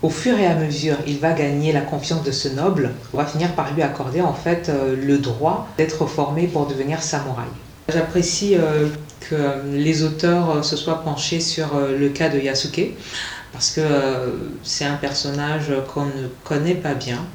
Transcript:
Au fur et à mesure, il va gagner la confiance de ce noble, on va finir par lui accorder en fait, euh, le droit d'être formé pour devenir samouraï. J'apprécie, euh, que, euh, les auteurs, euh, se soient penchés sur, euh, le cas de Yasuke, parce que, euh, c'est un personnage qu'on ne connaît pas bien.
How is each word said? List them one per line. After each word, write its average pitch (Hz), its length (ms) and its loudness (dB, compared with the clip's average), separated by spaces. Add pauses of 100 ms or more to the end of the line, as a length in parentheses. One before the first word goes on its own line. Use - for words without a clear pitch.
Au 160 80 4
fur 233 280 2
et 196 80 6
à 165 100 6
mesure, 151 420 0 (100)
il 143 120 -2
va 160 120 2
gagner 151 400 2
la 147 80 4
confiance 151 440 -2
de 139 100 0
ce 139 160 -2
noble, 143 420 2 (220)
on - 40 -2
va 147 80 2
finir 170 280 0
par 143 200 -2
lui 156 80 0
accorder 135 380 -2
en 170 140 2
fait, 170 340 -2
euh, 135 340 2
le 139 160 4
droit 139 600 0
d'être 160 300 2
formé 151 400 0
pour 147 180 0
devenir 139 360 -2
samouraï. 131 440 -4 (420)
J'apprécie, 175 680 2
euh, 151 340 4 (320)
que, - 140 -4
euh, 139 260 0 (120)
les 151 300 2
auteurs, 170 540 2
euh, 147 40 2
se 156 140 0
soient 165 300 -2
penchés 156 340 -2
sur, 151 380 -2
euh, 135 200 2
le 143 120 4
cas 156 180 0
de 143 100 2
Yasuke, 139 600 -2 (560)
parce 123 160 -2
que, - 100 -2
euh, 135 480 2 (340)
c'est - 220 -4
un 143 120 0
personnage 147 760 -2 (220)
qu'on 143 140 -2
ne 135 200 -4 (160)
connaît 156 320 0
pas 151 200 -2
bien. 123 240 -4 (160)